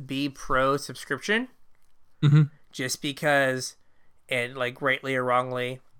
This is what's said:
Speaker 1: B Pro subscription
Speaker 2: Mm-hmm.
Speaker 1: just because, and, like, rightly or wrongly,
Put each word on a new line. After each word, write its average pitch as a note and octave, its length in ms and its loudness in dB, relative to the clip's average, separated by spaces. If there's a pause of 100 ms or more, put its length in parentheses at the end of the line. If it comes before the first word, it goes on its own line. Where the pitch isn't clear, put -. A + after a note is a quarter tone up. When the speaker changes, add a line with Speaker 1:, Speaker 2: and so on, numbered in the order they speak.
Speaker 1:
B C3+ 220 -4
Pro C3+ 500 0
subscription G3+ 720 -4 (760)
Speaker 2:
Mm-hmm. D3+ 200 8 (280)
Speaker 1:
just B2+ 300 -6
because, C#3 720 0 (520)
and, B2 300 -4
like, B2+ 240 -4
rightly C3+ 340 0
or B2+ 80 0
wrongly, B2+ 580 0 (180)